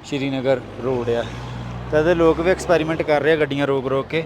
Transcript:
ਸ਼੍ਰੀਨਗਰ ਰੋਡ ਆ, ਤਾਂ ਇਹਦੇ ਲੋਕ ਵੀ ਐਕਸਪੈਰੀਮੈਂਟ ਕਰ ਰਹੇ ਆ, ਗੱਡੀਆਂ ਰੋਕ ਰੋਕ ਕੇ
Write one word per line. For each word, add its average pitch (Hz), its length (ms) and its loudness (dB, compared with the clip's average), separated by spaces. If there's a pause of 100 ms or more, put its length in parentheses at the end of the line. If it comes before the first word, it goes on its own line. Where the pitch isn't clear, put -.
ਸ਼੍ਰੀਨਗਰ 135 560 -2 (220)
ਰੋਡ 120 260 -2
ਆ, 117 140 0 (680)
ਤਾਂ 151 80 4
ਇਹਦੇ 170 160 4
ਲੋਕ 160 240 4
ਵੀ 170 120 2
ਐਕਸਪੈਰੀਮੈਂਟ 160 500 0
ਕਰ 147 200 2
ਰਹੇ 147 100 2
ਆ, 165 40 4
ਗੱਡੀਆਂ 143 320 0
ਰੋਕ 135 200 0
ਰੋਕ 135 200 -2
ਕੇ 160 180 -4